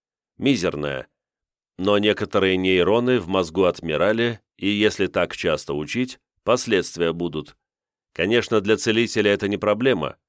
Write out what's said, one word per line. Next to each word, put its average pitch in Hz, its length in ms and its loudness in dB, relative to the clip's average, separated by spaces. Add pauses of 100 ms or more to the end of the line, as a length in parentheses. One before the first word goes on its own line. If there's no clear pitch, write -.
(360)
Мизерное. 78 720 -2 (720)
Но 101 200 2
некоторые 98 580 2
нейроны 95 640 2
в 85 100 -6
мозгу 92 360 0
отмирали, 98 760 0 (160)
и 95 120 -4
если 101 380 2
так 90 300 -2
часто 76 380 -2
учить, 120 440 -6 (260)
последствия 92 680 0
будут. 82 440 -6 (560)
Конечно, 110 480 0
для 104 160 2
целителя 107 560 0
это 98 160 0
не 101 80 -2
проблема, 104 600 0 (120)